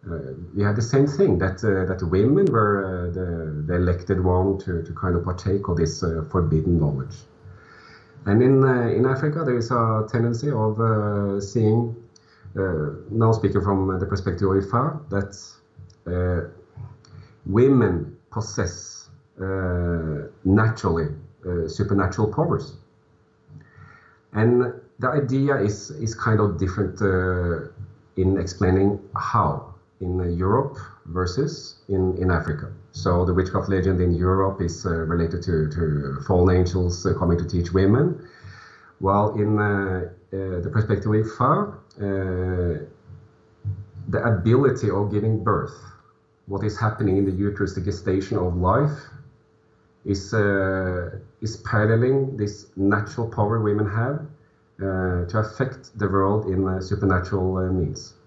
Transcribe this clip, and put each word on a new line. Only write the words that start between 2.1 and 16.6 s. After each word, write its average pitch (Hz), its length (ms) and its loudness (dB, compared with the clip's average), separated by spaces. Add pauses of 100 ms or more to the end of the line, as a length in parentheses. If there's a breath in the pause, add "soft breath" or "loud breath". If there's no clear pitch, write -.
women 127 420 4
were, 104 340 2
uh, 87 280 -4
the, 82 540 -6
the 87 80 -2
elected 90 480 0
one 92 340 2
to, 87 260 -4
to 82 100 -10
kind 90 220 -2
of 87 80 0
partake 95 440 -2
of 87 100 0
this, 80 260 -2
uh, 82 280 -2
forbidden 80 480 2
knowledge. 69 360 -2 (1080 loud breath)
And 101 160 4
in, 135 220 6
uh, 123 240 4
in 110 180 2
Africa, 147 400 0
there 123 120 2
is 113 140 -2
a 113 400 2
tendency 120 380 0
of, 110 300 0
uh, 104 600 0
seeing, 113 560 2 (600 loud breath)
uh, 98 40 -2 (500)
now 113 200 4
speaking 101 300 0
from 95 380 0
the 98 80 -2
perspective 98 420 -2
of 98 140 2
Ifa, 139 460 -2
that, 98 280 -4 (760)
uh, 90 380 -2 (960 loud breath)